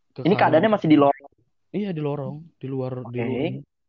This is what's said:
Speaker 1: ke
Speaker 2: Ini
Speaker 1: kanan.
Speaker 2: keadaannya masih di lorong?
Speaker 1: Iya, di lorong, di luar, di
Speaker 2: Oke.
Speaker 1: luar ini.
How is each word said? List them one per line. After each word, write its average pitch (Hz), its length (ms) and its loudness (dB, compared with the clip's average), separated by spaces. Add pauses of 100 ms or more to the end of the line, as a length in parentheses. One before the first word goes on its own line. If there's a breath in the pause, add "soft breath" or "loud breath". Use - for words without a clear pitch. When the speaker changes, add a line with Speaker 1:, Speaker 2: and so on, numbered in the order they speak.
(120)
Speaker 1:
ke - 100 -14
Speaker 2:
Ini 160 140 2
Speaker 1:
kanan. - 80 2
Speaker 2:
keadaannya 165 320 4
masih 180 160 0
di 151 80 8
lorong? - 320 2 (360)
Speaker 1:
Iya, 202 220 -6
di 156 140 -8
lorong, 143 320 -6 (220)
di - 120 -12
luar, 131 220 -6 (140)
di 120 120 -10
Speaker 2:
Oke. 117 80 -4
Speaker 1:
luar 127 220 -4
ini. 139 120 -10 (280)